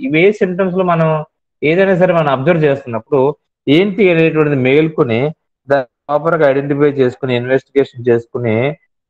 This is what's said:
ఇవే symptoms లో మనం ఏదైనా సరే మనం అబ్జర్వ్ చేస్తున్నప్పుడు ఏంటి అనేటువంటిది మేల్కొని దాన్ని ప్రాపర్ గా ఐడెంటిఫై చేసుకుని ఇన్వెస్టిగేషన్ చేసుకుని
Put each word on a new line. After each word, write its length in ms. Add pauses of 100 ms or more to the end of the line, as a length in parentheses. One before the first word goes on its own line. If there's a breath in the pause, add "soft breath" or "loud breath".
ఇవే 320
symptoms 440
లో 80
మనం 400 (380)
ఏదైనా 320
సరే 200
మనం 140
అబ్జర్వ్ 360
చేస్తున్నప్పుడు 720 (320)
ఏంటి 420
అనేటువంటిది 460
మేల్కొని 640 (480)
దాన్ని 180 (220)
ప్రాపర్ 320
గా 100
ఐడెంటిఫై 400
చేసుకుని 460
ఇన్వెస్టిగేషన్ 720
చేసుకుని 680 (340)